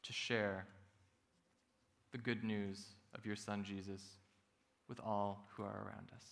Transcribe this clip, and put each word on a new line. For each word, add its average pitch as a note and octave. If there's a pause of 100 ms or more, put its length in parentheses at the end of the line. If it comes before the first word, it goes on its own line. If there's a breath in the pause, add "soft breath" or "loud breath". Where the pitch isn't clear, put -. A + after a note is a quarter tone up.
to -
share G2+ (1500)
the B2+
good A2+
news G2+ (300)
of -
your G#2
Son, G#2
Jesus, G2 (840)
with -
all G2+
who A2
are G2+
around G2+
us. -